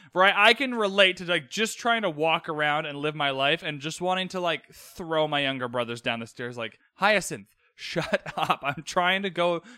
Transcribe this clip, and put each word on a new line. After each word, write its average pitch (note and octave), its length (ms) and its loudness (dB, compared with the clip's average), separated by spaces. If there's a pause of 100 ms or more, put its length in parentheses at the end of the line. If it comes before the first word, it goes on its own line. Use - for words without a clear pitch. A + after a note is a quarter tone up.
(140)
where F3+ 120 6
I, G3+ 240 6
I A#3 40 8
can C4 200 -2
relate G3 440 4
to, F#3 80 -10
like, E3 240 -2
just G#3+ 280 -2
trying A3+ 260 0
to G3 60 2
walk D#3+ 400 0
around D3+ 360 0
and C#3+ 120 -8
live D3+ 180 -2
my D3 160 0
life C#3 300 0
and D3+ 180 -6
just D#3 220 -8
wanting F#3 280 -2
to, F#3+ 100 -6
like, E3 340 -4
throw D#3+ 540 -2
my D3 160 0
younger C3+ 240 -2
brothers A#2+ 340 -4
down A#2 180 -4
the A2+ 80 -10
stairs A#2+ 300 -10
like, A2+ 220 -10 (160)
"Hyacinth, F3+ 520 0 (280)
shut - 460 -4 (120)
<laughs> - 40 -6
up. D#3+ 260 0
I'm C#3+ 200 -4
trying F#3 400 0
to G3 60 -2
go E3+ 320 0 (160)